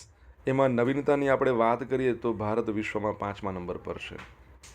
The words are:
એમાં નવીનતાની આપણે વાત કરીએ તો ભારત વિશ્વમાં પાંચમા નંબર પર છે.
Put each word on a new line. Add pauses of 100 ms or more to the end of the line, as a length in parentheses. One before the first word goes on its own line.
(480)
એમાં
નવીનતાની
આપણે
વાત
કરીએ
તો
ભારત
વિશ્વમાં
પાંચમા
નંબર
પર
છે. (580)